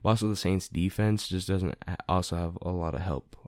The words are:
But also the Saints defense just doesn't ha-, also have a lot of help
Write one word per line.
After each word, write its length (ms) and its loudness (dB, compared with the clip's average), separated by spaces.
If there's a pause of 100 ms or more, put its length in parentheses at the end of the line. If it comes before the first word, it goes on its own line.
But 80 4
also 180 4
the 80 0
Saints 320 0
defense 600 2
just 200 -2
doesn't 260 0 (140)
ha-, 80 -4 (120)
also 280 0
have 240 -2
a 100 -4
lot 240 0
of 60 -2
help 360 -4 (120)